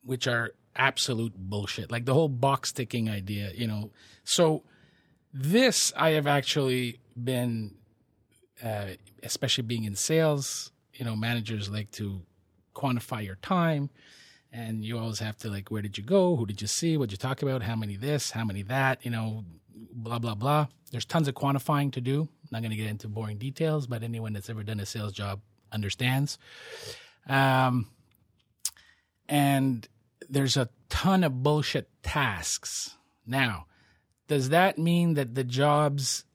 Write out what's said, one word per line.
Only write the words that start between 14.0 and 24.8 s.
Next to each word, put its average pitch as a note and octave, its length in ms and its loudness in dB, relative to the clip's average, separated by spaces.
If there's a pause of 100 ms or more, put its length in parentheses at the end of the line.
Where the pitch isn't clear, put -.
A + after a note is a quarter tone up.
and A2+ 320 -6
you A#2 120 -4
always A2+ 220 -4
have G#2+ 200 -4
to, A#2 100 -8
like, G2+ 220 -6
where G#2+ 120 -4
did G2+ 160 -6
you G2 60 -8
go? F3+ 320 4
Who A#2 100 0
did G2+ 140 -6
you G#2+ 80 -4
see? E3 280 0
What'd B2+ 160 0
you F#2+ 60 -8
talk C3 240 -4
about? C3 200 0
How A2+ 120 -2
many G#2+ 220 -4
this? C3+ 340 -2
How A2+ 140 -4
many G2+ 200 -4
that? C3 400 0
You B2 60 -4
know, A2 340 -4 (300)
blah, A#2 440 -8
blah, A#2 160 -2
blah. C#3+ 340 2 (220)
There's A2+ 140 -6
tons E3 220 2
of C3+ 80 -2
quantifying C#3+ 580 2
to C3 80 -4
do. C#3 280 0 (220)
Not A2+ 120 -4
gonna G#2+ 140 -4
get G#2+ 100 -4
into G#2+ 220 -6
boring G#2+ 300 -6
details, C#3+ 480 -2
but A#2+ 160 -4
anyone A2+ 300 -6
that's G2+ 160 -8
ever A2 140 -8
done G#2+ 160 -4
a G2+ 80 -4